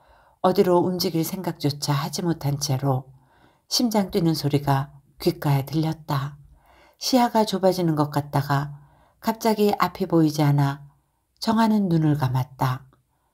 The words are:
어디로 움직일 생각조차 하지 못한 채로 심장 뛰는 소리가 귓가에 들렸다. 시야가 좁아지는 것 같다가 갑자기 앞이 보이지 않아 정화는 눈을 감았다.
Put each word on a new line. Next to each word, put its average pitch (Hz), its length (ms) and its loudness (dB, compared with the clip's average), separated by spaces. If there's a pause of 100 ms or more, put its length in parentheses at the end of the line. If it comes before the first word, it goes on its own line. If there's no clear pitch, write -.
(420)
어디로 185 360 4
움직일 175 460 -2
생각조차 160 680 -4
하지 147 300 -4
못한 156 380 -2
채로 131 560 -2 (520)
심장 214 440 0
뛰는 165 220 2
소리가 143 580 0 (280)
귓가에 147 460 0
들렸다. 151 720 -4 (600)
시야가 233 480 2
좁아지는 180 500 2
것 147 140 2
같다가 143 680 -2 (400)
갑자기 214 600 0
앞이 180 260 -2
보이지 156 380 2
않아 143 440 0 (520)
정화는 220 500 2
눈을 156 260 4
감았다. 127 680 -4 (480)